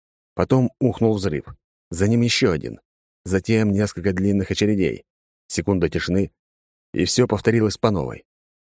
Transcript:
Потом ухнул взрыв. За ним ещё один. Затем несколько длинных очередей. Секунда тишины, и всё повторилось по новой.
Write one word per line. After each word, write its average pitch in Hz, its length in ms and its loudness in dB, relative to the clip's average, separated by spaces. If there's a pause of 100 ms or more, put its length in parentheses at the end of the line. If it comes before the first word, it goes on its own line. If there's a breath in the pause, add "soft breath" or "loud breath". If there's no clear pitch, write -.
(340)
Потом 123 460 0
ухнул 113 360 2
взрыв. 92 400 -4 (360)
За 90 160 2
ним 117 140 4
ещё 117 300 2
один. 58 280 -6 (460)
Затем 104 460 0
несколько 98 420 -2
длинных 98 380 0
очередей. 95 540 0 (420)
Секунда 87 420 -2
тишины, 90 420 -2 (600)
и 90 120 0
всё 123 220 2
повторилось 107 500 0
по 113 140 2
новой. 67 340 -4 (500)